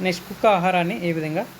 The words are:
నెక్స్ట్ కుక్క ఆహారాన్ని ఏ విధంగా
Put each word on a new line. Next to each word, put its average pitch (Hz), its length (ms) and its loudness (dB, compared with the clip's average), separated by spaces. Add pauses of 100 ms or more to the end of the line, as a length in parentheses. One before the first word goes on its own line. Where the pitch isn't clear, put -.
నెక్స్ట్ 185 280 -2
కుక్క 202 180 0
ఆహారాన్ని 180 640 2
ఏ 170 40 2
విధంగా 160 340 -4 (140)